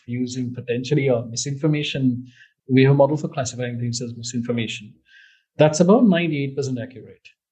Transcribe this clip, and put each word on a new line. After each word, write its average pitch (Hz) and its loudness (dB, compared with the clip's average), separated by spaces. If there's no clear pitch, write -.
using 123 -6
potentially 127 -2
a 120 0
misinformation. 135 -4
We 131 6
have 135 6
a - 8
model 143 4
for - -6
classifying 120 -6
things 120 -4
as 120 -10
misinformation. 117 -6
That's 156 4
about 208 6
ninety-eight 160 2
percent 131 -4
accurate. 104 -16